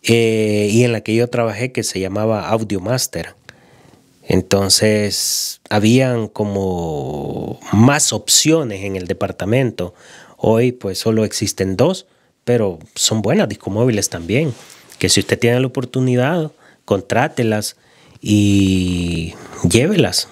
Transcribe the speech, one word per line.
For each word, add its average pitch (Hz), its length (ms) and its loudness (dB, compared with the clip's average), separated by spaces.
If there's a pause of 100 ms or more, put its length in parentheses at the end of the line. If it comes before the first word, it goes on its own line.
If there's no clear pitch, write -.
eh, 110 680 2
y 117 140 4
en 120 80 2
la 110 80 -2
que 110 140 -2
yo 120 140 2
trabajé 117 440 -2
que 117 100 -4
se - 160 -6
llamaba 104 520 -2
Audio 107 300 -2
Master. 98 540 -6 (920)
Entonces, 98 1400 0
habían 113 580 2
como 101 1300 -6 (120)
más 127 400 4
opciones 117 720 0
en 95 120 -6
el 92 100 -6
departamento. 98 880 -2 (420)
Hoy, 123 360 2
pues, 98 260 -8
solo 110 260 0
existen 95 540 -4
dos, 180 280 0 (380)
pero 104 340 0 (160)
son - 280 -2
buenas 151 260 2
discomóviles 107 640 -2
también, 107 420 -2 (460)
que - 100 0
si - 120 2
usted - 180 0
tiene 120 200 2
la 131 100 0
oportunidad, 131 840 -2 (320)
contrátelas 107 920 0 (440)
y 92 1120 2 (320)
llévelas 131 640 2